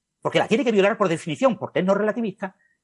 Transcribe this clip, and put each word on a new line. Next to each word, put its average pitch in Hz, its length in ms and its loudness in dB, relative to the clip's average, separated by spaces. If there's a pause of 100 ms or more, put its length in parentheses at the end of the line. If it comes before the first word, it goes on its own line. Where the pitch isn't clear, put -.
(220)
porque 156 180 0
la - 80 0
tiene 226 180 0
que 240 60 0
violar 202 260 2
por 202 100 2
definición, 165 500 -2
porque 127 220 -6
es 185 60 0
no 196 80 2
relativista, 208 640 -4 (280)